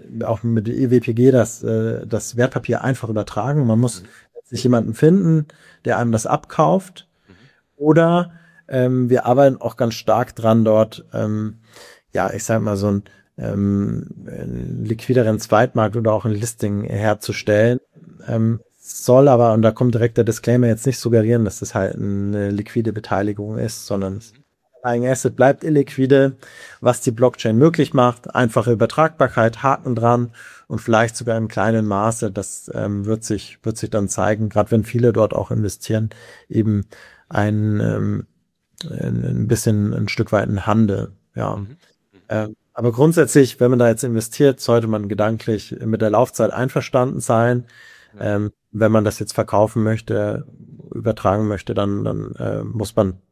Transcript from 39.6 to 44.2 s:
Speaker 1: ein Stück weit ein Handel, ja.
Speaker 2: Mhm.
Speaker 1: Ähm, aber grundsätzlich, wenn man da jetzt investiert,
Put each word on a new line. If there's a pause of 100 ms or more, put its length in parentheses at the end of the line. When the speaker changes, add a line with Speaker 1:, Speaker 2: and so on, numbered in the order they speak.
Speaker 1:
ein
Stück
weit
ein
Handel, (240)
ja.
Speaker 2:
Mhm. (520)
Speaker 1:
Ähm, (160)
aber
grundsätzlich,
wenn
man
da
jetzt
investiert,